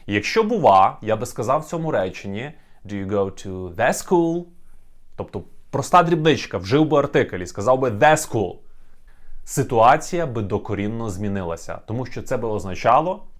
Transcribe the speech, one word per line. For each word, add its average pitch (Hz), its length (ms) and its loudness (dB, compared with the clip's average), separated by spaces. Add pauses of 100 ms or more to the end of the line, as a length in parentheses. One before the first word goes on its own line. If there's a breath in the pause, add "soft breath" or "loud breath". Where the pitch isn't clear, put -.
Якщо 104 380 0
бува, 131 580 6
я 107 140 0
би 117 100 -6
сказав 131 340 -2
в 156 40 -8
цьому 160 260 -6
реченні: 101 640 -4 (340 soft breath)
Do 98 200 -8
you 95 40 -8
go 98 360 -2
to 92 280 -10
the 120 180 2
school? 170 520 0 (720)
Тобто - 260 -10 (280)
проста 147 320 4
дрібничка, 165 560 0
вжив 127 300 4
би 143 100 4
артикль 139 380 0
і 90 100 -8
сказав 120 320 0
би 131 120 0
the 147 260 4
school. 98 400 -4 (880)
Ситуація 139 800 2
би 117 160 -4
докорінно 104 680 -4
змінилася, 92 760 -6
тому 127 200 -6
що - 160 -8
це 131 140 -4
би 117 120 -4
означало, 117 760 0 (160)